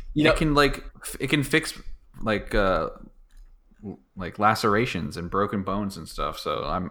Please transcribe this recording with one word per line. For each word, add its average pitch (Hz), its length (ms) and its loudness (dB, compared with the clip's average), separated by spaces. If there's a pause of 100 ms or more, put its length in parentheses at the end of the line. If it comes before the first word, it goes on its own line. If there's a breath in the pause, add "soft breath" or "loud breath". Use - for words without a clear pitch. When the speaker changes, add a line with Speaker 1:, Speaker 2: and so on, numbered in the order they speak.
(140)
Speaker 1:
you 151 100 4
Speaker 2:
It 156 60 6
Speaker 1:
know. 156 40 6
Speaker 2:
can, 151 220 2
like, 139 280 4 (200)
f-, - 160 -10
it 135 80 -2
can 143 160 2
fix, 156 340 0 (440)
like, 107 340 -2
uh, 95 340 2 (960)
l-, 98 140 -12 (160)
like, 90 240 -8
lacerations 104 800 2
and 87 120 -6
broken 98 320 0
bones 98 360 -4
and 80 120 -12
stuff. 76 300 -6
So 73 260 -4
I'm, 87 260 -4